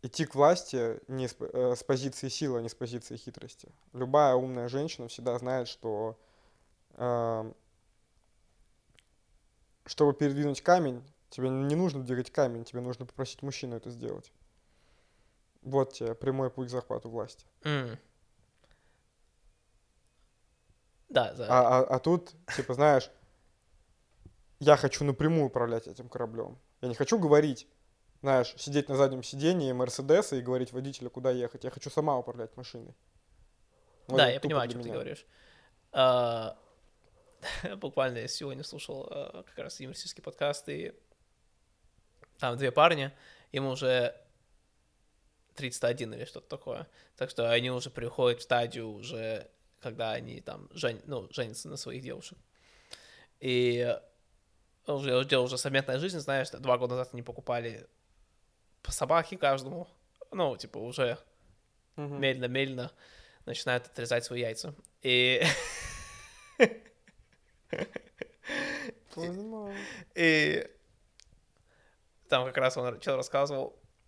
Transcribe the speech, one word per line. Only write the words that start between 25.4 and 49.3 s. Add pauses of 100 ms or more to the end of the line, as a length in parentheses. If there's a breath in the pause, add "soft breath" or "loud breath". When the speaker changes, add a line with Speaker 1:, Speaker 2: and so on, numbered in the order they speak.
Speaker 1:
управлять
этим
кораблём. (240)
Я
не
хочу
говорить, (560)
знаешь,
сидеть
на
заднем
сидении
Мерседеса
и
говорить
водителю,
куда
ехать.
Я
хочу
сама
управлять
машиной. (1120)
Вот
Speaker 2:
Да,
Speaker 1:
это
Speaker 2:
я
Speaker 1:
тупо
Speaker 2:
понимаю,
о
Speaker 1:
для
Speaker 2:
чём
ты
Speaker 1:
меня.
Speaker 2:
говоришь. (640 soft breath)
А, (840)
<laughs>
буквально
я
сегодня
слушал,
а,
как
раз
юмористический
подкаст,
и (1500)
там
две
парни, (400 soft breath)
им
уже (1400)
тридцать
один
или
что-то
такое. (300 soft breath)
Так
что
они
уже
приходят
в
стадию
уже, (300)